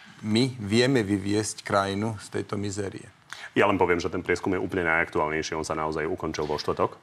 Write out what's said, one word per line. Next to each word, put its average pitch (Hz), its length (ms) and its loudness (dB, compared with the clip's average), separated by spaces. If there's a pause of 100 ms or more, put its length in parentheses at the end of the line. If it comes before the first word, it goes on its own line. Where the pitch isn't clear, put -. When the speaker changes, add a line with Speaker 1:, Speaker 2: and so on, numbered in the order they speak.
(240)
Speaker 1:
my 117 320 2
vieme 117 480 4
vyviesť 101 560 0
krajinu 101 560 0
z 104 240 -8
tejto 104 160 -6
mizérie. 101 480 -6 (480)
Speaker 2:
Ja 104 160 6
len 104 80 4
poviem, 87 240 4
že 87 80 -2
ten 90 160 -6
prieskum 90 320 0
je 98 60 -2
úplne 90 260 0
najaktuálnejší. 80 640 0
On 78 140 -2
sa 80 100 -2
naozaj 78 320 -2
ukončil 78 400 -4
vo 76 80 -2
štvrtok. 90 460 -2